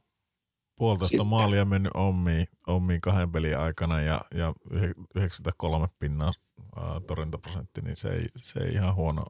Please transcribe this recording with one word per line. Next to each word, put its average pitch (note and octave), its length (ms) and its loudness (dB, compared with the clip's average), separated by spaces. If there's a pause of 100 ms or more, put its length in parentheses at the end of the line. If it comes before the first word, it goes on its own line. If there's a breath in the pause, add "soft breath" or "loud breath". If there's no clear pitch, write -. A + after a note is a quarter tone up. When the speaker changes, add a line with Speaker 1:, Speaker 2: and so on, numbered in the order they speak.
(800)
Speaker 1:
Puolitoista G2 300 2
Speaker 2:
Sitten. - 180 2
Speaker 1:
maalia G#2 380 4
mennyt G2 300 2
ommiin, F2 520 2 (200)
ommiin F2+ 340 2
kahden F2+ 300 2
pelin D#2+ 260 0
aikana, D#2+ 440 0
ja, D#2 200 0 (140)
ja E2 180 0 (180)
yhe-, F#2 220 0 (220)
yhdeksänkymmentäkolme E2 720 -2 (120)
pinnaa, D2+ 340 0 (440)
ää, E2+ 300 -6
torjuntaprosentti, D#2 760 -6
niin - 140 -6
se - 140 -6
ei, E2 260 -4
se - 240 -10
ei - 140 -2
ihan F#2 220 2
huono D#2 340 0